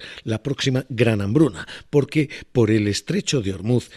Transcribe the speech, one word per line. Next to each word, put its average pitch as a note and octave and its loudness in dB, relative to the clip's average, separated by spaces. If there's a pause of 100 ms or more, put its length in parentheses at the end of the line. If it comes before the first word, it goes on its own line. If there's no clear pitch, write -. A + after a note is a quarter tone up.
(240)
la A2 -4
próxima C3 -2
gran A2+ 2
hambruna, A#2+ 0 (220)
porque C#3+ 0 (240)
por G#2+ 4
el G#2+ 2
estrecho D3 -2
de F#2+ -4
Hormuz A2 -2